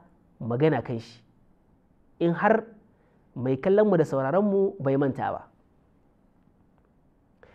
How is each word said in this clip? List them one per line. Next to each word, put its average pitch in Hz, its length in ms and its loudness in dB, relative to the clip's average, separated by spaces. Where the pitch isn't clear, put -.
magana 127 420 0
kan 117 160 -8
shi, - 220 -18
in 170 140 2
har 214 300 2
mai 131 220 -2
kallonmu 196 400 2
da 156 60 4
sauraronmu 196 760 0
bai 135 180 0
manta 123 340 -2
ba. - 160 -10